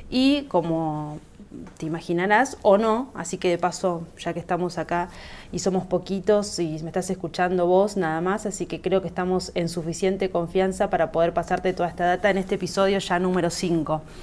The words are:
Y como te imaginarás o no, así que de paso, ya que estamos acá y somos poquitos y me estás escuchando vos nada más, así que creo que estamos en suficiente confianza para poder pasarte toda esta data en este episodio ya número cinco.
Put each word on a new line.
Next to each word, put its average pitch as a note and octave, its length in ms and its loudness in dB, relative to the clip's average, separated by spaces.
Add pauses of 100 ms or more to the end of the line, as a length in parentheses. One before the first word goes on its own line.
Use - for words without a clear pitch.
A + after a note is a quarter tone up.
(100)
Y C4+ 320 4
como D#3+ 760 -2 (600)
te D#3+ 80 -6
imaginarás F#3 760 2
o G3+ 160 8
no, A3+ 360 2
así F3+ 220 -6
que F#3 120 0
de E3+ 100 4
paso, F3 480 -2 (120)
ya E3+ 140 -6
que E3+ 60 -4
estamos F3 400 -2
acá F3 300 -2 (420)
y F3+ 80 -4
somos F#3 260 0
poquitos G3 760 0
y D#3 220 -2
me E3 60 -8
estás F3+ 220 -4
escuchando F3+ 560 0
vos G3 300 4
nada E3 240 0
más, G3 260 -2
así F3+ 200 -4
que E3+ 140 -8
creo F#3 220 2
que F3 60 -6
estamos F3+ 480 -2
en E3+ 120 0
suficiente F#3 640 -2
confianza F#3 600 0
para E3 200 2
poder E3+ 240 2
pasarte F3+ 380 0
toda F3+ 160 0
esta F3 180 -4
data F#3 240 4
en F#3+ 80 2
este F#3+ 160 -2
episodio F#3+ 440 2
ya F3+ 200 0
número F3+ 320 2
cinco. D#3 520 0 (200)